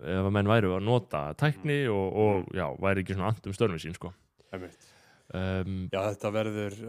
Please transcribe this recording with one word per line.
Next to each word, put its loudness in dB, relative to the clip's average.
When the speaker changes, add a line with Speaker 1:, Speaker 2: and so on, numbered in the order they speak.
Speaker 1:
ef 0
að 2
menn 4
væru 4
að -2
nota 0
tækni 0
Speaker 2:
Mhm. 0
Speaker 1:
og, 0
og, 4
Speaker 2:
Mhm. -12
Speaker 1:
já, -2
væri 2
ekki -4
svona -2
annt -2
um -6
störfin 2
sín, -8
sko. -12
Speaker 2:
Einmitt. -12
Speaker 1:
Ehm, -2
Speaker 2:
Já, 0
þetta -4
verður, -2